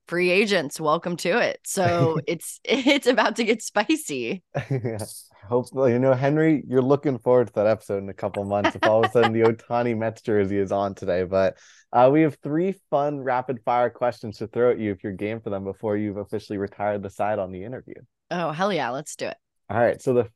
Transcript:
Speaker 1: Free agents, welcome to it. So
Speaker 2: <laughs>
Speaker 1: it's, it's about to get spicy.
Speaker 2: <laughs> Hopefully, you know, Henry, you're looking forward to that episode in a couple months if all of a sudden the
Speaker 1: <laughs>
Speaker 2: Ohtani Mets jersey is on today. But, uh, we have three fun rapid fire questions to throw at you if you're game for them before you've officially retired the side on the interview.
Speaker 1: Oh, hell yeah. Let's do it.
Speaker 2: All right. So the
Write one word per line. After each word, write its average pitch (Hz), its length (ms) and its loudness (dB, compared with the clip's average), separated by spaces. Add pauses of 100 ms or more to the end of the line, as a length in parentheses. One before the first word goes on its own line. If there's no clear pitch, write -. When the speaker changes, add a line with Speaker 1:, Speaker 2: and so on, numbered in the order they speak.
Speaker 1:
Free 180 220 2
agents, 185 500 2
welcome 165 380 0
to 185 220 0
it. 160 240 0
So 170 600 0
Speaker 2:
<laughs> - 40 -8
Speaker 1:
it's, - 360 -6
it's 269 440 2
about 220 300 2
to 233 60 0
get 220 200 0
spicy. 190 800 -4 (560)
Speaker 2:
<laughs> - 240 -12 (240)
Hopefully, 123 460 2
you 123 60 2
know, 131 140 4
Henry, 147 540 2
you're 127 140 4
looking 135 360 0
forward 123 300 4
to - 60 -18
that 104 140 2
episode 101 360 -2
in 98 60 -10
a 95 40 -12
couple 101 300 -6
months 101 320 0
if - 80 -4
all 110 200 4
of 107 60 2
a - 20 -6
sudden 113 220 4
the 113 80 0
Speaker 1:
<laughs> 113 80 6
Speaker 2:
Ohtani 120 480 -2
Mets 110 240 -6
jersey 101 360 0
is 98 140 -2
on 101 220 0
today. 92 300 -2
But, 95 340 0 (340)
uh, 127 200 6
we 156 100 4
have 147 220 0
three 170 320 -2 (160)
fun 147 280 0
rapid 127 440 -4
fire 123 260 2
questions 117 480 -6
to 110 100 -8
throw 120 240 2
at 107 80 -2
you 107 120 -2
if 92 120 -8
you're 104 100 -8
game 104 260 -6
for 113 100 -10
them 98 140 -6
before 104 340 -4
you've 104 200 -4
officially 104 420 -8
retired 101 420 -4
the 98 80 -10
side 104 300 -4
on 92 120 -6
the 92 120 -12
interview. 123 320 -14 (340)
Speaker 1:
Oh, 170 220 -4
hell 190 220 -2
yeah. 135 160 -2
Let's 139 260 -8
do 131 120 -8
it. - 100 -10 (320)
Speaker 2:
All 104 100 0
right. 110 220 2
So 131 120 0
the 117 220 2